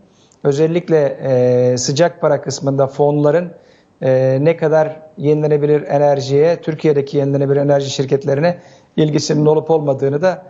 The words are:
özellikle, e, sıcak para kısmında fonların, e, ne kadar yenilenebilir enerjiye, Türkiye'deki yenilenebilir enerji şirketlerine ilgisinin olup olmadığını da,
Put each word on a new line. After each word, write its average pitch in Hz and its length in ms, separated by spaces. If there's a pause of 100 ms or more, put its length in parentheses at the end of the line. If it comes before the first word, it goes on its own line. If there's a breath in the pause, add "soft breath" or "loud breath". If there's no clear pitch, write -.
(440 soft breath)
özellikle, 156 800
e, 123 560
sıcak 151 420
para 143 200
kısmında 139 460
fonların, 147 680 (500 soft breath)
e, 131 380
ne 160 160
kadar 156 440 (180)
yenilenebilir 147 720
enerjiye, 143 680
Türkiye'deki 143 600
yenilenebilir 139 440
enerji 143 300
şirketlerine 143 680 (380 loud breath)
ilgisinin 151 500
olup 156 240
olmadığını 143 520
da, 185 260